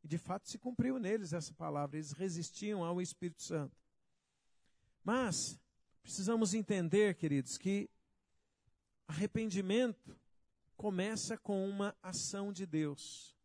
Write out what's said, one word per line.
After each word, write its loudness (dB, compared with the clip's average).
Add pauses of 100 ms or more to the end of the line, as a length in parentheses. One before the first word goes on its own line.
E -16
de 0
fato -6
se -8
cumpriu 0
neles 0
essa -4
palavra, -2
eles -8
resistiam -4
ao 0
Espírito -6
Santo. -4 (1300)
Mas 0 (420)
precisamos 2
entender, 4
queridos, 2
que 2 (1160)
arrependimento 0 (560)
começa 0
com 0
uma 0
ação -4
de -4
Deus. -4